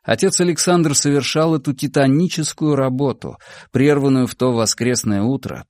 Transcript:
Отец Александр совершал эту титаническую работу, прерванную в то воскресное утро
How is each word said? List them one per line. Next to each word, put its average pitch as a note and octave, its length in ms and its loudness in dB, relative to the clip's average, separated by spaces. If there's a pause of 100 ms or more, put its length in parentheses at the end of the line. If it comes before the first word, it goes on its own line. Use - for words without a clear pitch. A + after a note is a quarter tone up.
Отец F#3+ 360 0
Александр F3 560 2
совершал D3+ 600 0
эту D3 180 -4
титаническую D3 1000 0
работу, C3 640 -4 (340)
прерванную C3+ 560 2
в - 80 -10
то B2+ 180 0
воскресное A2+ 720 -2
утро B2 460 -4